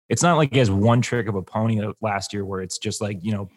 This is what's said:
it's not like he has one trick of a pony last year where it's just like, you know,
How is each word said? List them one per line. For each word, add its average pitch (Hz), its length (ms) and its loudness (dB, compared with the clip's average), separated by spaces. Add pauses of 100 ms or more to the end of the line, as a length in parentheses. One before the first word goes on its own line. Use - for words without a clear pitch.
it's 120 140 0
not 170 140 4
like 151 140 2
he 139 80 4
has 113 120 4
one 113 300 4
trick 117 260 -2
of 107 80 -4
a 92 60 -2
pony 110 380 -2 (220)
last 101 320 -4
year 101 100 -4
where 95 180 -6
it's 92 160 -8
just - 240 -6
like, 101 220 -6
you 107 80 -2
know, 98 260 -4